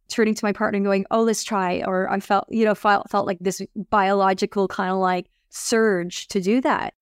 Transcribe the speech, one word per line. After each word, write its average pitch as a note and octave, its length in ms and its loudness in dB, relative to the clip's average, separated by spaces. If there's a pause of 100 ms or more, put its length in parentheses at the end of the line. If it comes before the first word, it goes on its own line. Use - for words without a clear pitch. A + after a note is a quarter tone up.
turning A3 260 2
to - 100 -6
my G3+ 80 2
partner G#3+ 240 -2
and G3+ 100 0
going, G3 240 2
"Oh, A3+ 120 2
let's A3+ 200 2
try." F#3 420 -2
Or F#3 260 -2
I G3 100 -2
felt, G3 280 0
you A3 160 0
know, G#3+ 100 4
felt, - 360 0
felt G3+ 160 0
like F#3+ 140 -4
this F3+ 200 -4 (300)
biological G3 800 2
kind F#3 240 -2
of, F#3+ 60 0
like, F#3 280 0 (240)
surge G3+ 760 0
to G3+ 120 -2
do G#3 200 2
that. - 420 -2